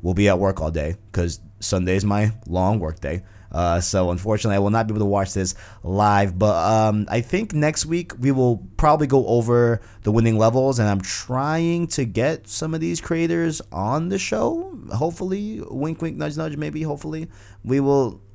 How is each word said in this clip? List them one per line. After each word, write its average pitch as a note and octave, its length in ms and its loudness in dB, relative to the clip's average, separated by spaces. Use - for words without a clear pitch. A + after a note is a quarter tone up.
will F2 120 0
be G2+ 140 4
at F#2+ 100 4
work F#2+ 220 0
all D#2 100 -2
day D#2+ 240 -2
'cause E2+ 300 -2
Sunday F#2 380 0
is G2 80 0
my G#2 280 2
long F#2 320 0
work D#2+ 220 -6
day. F2 220 -6
Uh, F2 300 0
so F2+ 300 0
unfortunately, G#2 440 0
I G2 60 2
will G2+ 100 2
not A2 160 2
be A2 60 -4
able G#2+ 80 0
to G#2 60 2
watch G2 260 0
this F#2+ 220 -2
live. G2+ 560 2
But, G#2 160 4
um, G#2+ 540 2
I A#2+ 140 -2
think G3+ 320 -4
next D3+ 320 0
week E3+ 340 -4
we C3 100 2
will B2+ 280 2
probably D3+ 320 4
go C3 180 4
over A#2+ 540 4
the G#2+ 100 0
winning A2+ 260 4
levels, B2 400 4
and G#2+ 100 2
I'm G2+ 120 0
trying D#3+ 880 -2
to C#3+ 160 -2
get B2 420 -2
some - 260 -6
of D#3+ 80 -4
these E3+ 200 -2
creators E3 600 -2
on C3+ 380 -2
the G3 80 -2
show. C4 600 -2
Hopefully, F#3 680 -4
wink, D#3 320 -6
wink, E3 160 -6
nudge, D3+ 180 -6
nudge. D#3 200 -6
Maybe, D3+ 260 -6
hopefully, D#3 460 -8
we C3 160 2
will C#3 400 2